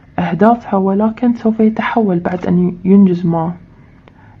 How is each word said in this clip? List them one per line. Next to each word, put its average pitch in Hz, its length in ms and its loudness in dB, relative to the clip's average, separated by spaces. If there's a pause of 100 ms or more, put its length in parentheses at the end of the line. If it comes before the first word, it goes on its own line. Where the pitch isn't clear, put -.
(180)
أهدافها، 196 580 0
ولكن 214 580 0
سوف 220 260 -2
يتحول 220 580 0
بعد 175 280 -6
أن 175 380 0
ينجز 185 420 4
ما 165 260 -2 (880)